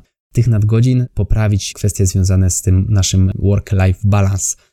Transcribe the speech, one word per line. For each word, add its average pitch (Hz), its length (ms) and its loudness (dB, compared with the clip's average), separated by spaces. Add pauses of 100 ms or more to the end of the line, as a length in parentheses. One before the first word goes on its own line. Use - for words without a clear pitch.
(340)
tych 120 140 0
nadgodzin, 120 640 2
poprawić 104 600 -2
kwestie - 320 -2
związane 95 440 0
z - 120 -4
tym 95 280 0
naszym 95 460 0
work-life 95 680 0
balance. 98 520 0 (180)